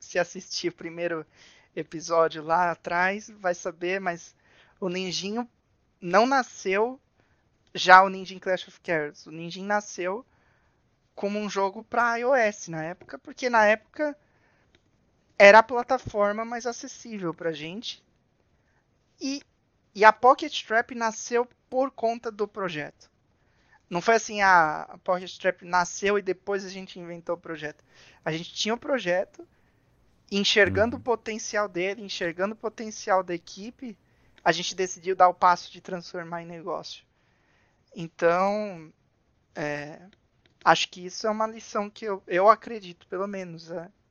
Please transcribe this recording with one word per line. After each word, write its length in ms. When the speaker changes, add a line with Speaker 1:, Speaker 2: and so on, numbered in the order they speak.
Speaker 1:
se 180
assistir 520
o 60
primeiro 500
episódio 680
lá 300
atrás, 580
vai 240
saber, 460
mas 340
o 80
Ninjinho 600
não 260
nasceu, 760
já 280
o 80
Ninjin 300
Clash 280
of 120
Carrots, 460
o 60
Ninjin 320
nasceu 600
como 240
um 120
jogo 340
pra 360
I 40
O 100
S 360
na 140
época, 340
porque 320
na 160
época 500
era 220
a 20
plataforma 840
mais 220
acessível 640
pra 180
gente. 540
E, 220
e 100
a 80
Pocket 540
Trap 280
nasceu 520
por 220
conta 400
do 180
projeto. 640
Não 120
foi 140
assim, 260
ah, 400
a 160
Pocket 400
Trap 260
nasceu 540
e 40
depois 420
a 60
gente 300
inventou 360
o 40
projeto. 440
A 80
gente 220
tinha 200
o 40
projeto, 680
enxergando 640
Speaker 2:
Uhum. 40
Speaker 1:
o 40
potencial 640
dele, 340
enxergando 520
o 40
potencial 640
da 120
equipe, 640
a 80
gente 220
decidiu 420
dar 120
o 60
passo 380
de 80
transformar 600
em 40
negócio. 580
Então, 960
é, 460
acho 260
que 160
isso 200
é 40
uma 160
lição 440
que 160
eu, 200
eu 220
acredito, 600
pelo 180
menos, 440
é, 200